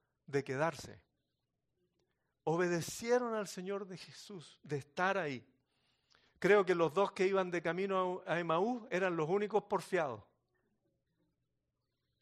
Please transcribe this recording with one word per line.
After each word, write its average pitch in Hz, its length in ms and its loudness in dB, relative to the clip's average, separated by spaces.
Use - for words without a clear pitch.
de 139 180 0
quedarse. 131 580 -4
Obedecieron 180 920 0
al 208 140 -4
Señor 196 380 -6
de 180 120 -14
Jesús - 640 -18
de 143 140 -6
estar 185 420 0
ahí. 139 260 -4
Creo 196 260 6
que 175 120 4
los 160 180 2
dos 196 160 4
que 190 160 0
iban 190 240 2
de 175 100 -2
camino 185 640 -2
a, 160 100 -2
a 165 40 0
Emaús 185 520 0
eran 180 260 0
los 156 120 0
únicos 202 360 0
porfiados. 156 580 -2